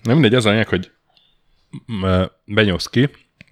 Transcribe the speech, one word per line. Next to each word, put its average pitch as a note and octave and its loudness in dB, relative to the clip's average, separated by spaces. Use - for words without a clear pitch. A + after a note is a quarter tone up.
Na A#2 0
mindegy, C3 4
az B2 0
a G#2+ 2
lényeg, G#2+ 0
hogy, - -4
m-, F#2+ -2
Benyovszky, G#2 0